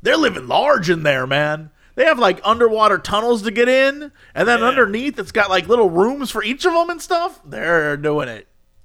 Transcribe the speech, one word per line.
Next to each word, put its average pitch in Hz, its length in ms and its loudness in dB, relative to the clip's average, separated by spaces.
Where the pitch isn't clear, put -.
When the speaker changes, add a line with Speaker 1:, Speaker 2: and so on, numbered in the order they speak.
Speaker 1:
They're 277 140 2
living 208 300 -2
large 180 420 0
in 165 140 0
there, 131 240 0
man. 151 440 -2
They 247 100 2
have, 320 140 2
like, 196 260 2
underwater 214 520 4
tunnels 220 440 -2
to 220 100 -4
get 240 160 2
in, 277 440 0
and 185 140 0
then 240 140 2
Speaker 2:
Yeah. 226 60 0
Speaker 1:
underneath, 247 520 0
it's 185 140 -8
got, 202 160 0
like, 185 180 0
little 220 220 4
rooms 226 420 0
for 214 120 -6
each 254 220 -4
of 349 80 2
'em 339 160 0
and 339 120 -8
stuff. 349 420 -4
They're 151 540 -2
doing 147 320 -2
it. 107 180 -16